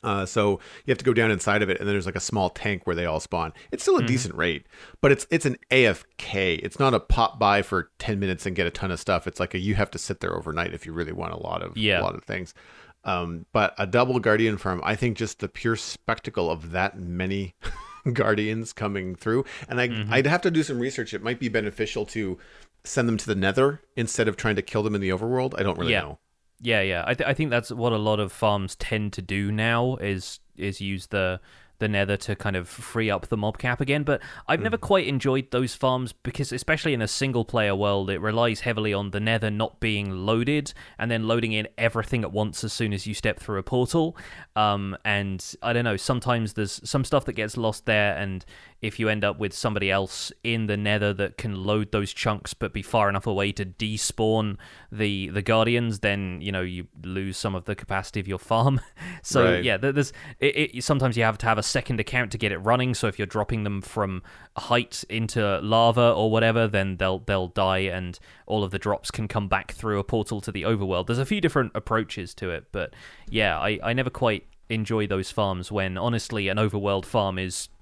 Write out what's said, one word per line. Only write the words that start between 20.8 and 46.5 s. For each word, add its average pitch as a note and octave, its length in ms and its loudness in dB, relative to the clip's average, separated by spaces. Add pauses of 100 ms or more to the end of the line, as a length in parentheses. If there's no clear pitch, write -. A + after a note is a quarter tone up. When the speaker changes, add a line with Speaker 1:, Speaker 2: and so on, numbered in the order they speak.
Speaker 1:
It G2+ 100 -6
might A#2+ 160 -4
be B2+ 100 -2
beneficial G#2+ 580 -2
to G2 300 -4 (460)
send B2 240 0
them A2+ 100 2
to - 80 -4
the G#2+ 100 2
Nether B2+ 460 2 (140)
instead A2+ 320 0
of G#2 100 0
trying G#2+ 180 0
to F#2+ 60 0
kill G#2+ 220 -2
them G#2+ 120 0
in G2 60 0
the F#2+ 80 0
overworld. B2 480 0
I F#2+ 60 0
don't F#2 140 0
really F2 160 0
Speaker 2:
Yeah. G2 80 2
Speaker 1:
know. D2 180 -8 (420)
Speaker 2:
Yeah, A#2 200 2
yeah. F#2 240 0
I, B2 80 0
th-, - 140 -2
I C#3 60 2
think D3 160 0
that's A#2+ 220 0
what A#2 220 0
a A2 40 2
lot G#2+ 220 2
of G2 120 -2
farms G#2 440 0
tend G#2+ 380 -4
to - 80 -10
do G2+ 300 -2
now A#2 460 0
is, F#2+ 420 -4 (160)
is F#2+ 260 -6
use G2 260 -6
the, F#2 320 0 (400)
the G#2+ 100 0
Nether G2+ 260 2
to G2+ 220 -4
kind G2+ 180 -4
of F2 140 -4
free A2+ 420 -2
up F#2+ 160 -2
the - 80 -2
mob G#2+ 220 -2
cap B2 240 -2
again. C#3+ 220 0
But A#2+ 180 0 (260)
I've E3 140 2
never A3 160 0
Speaker 1:
Mm. - 40 -4
Speaker 2:
quite F#3+ 260 4
enjoyed C3+ 440 0
those B2+ 240 0
farms B2+ 380 0
because, - 400 -6
especially D#3 400 0
in A#2+ 80 0
a G#2+ 60 0
single B2 360 0
player G#2+ 320 2
world, G2 340 2
it F#2+ 100 -2
relies A2 420 2
heavily A2 320 0
on G2 180 -2
the G2+ 80 -2
Nether A2 320 2
not G#2+ 300 -2
being G2+ 440 -2
loaded B2 480 0 (240)
and A#2 140 -2
then A2 160 0
loading A2+ 240 2
in G#2+ 160 -2 (100)
everything A2+ 460 0
at F2 80 -4
once G#2 320 0
as A2 80 -4
soon G#2+ 220 0
as F#2+ 120 -4
you G#2+ 80 -4
step - 280 -2
through G2+ 180 -4
a F#2+ 40 -6
portal. D#3+ 520 2 (400)
Um, G2+ 480 2
and G2 400 0 (180)
I A#2 120 -2
don't A#2+ 100 2
know, G#2+ 140 0
sometimes A#2 560 0